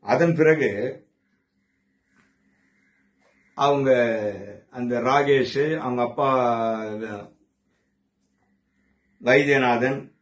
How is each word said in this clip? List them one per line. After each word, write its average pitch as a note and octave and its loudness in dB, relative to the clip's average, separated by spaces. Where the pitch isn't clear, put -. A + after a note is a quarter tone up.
அதன் D#3+ 2
பிறகு D3+ 4
அவங்க C#3 2
அந்த A#2+ -4
ராகேஷ், C#3 0
அவங்க B2 -4
அப்பா C3+ -2
வைத்தியநாதன் C3 2